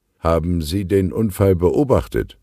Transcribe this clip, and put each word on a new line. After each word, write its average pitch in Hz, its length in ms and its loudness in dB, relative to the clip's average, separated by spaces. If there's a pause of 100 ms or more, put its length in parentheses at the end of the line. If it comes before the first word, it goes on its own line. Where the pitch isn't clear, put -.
(200)
„Haben 82 420 0
Sie 90 240 -4
den 92 260 0
Unfall 98 440 2
beobachtet?“ 90 880 0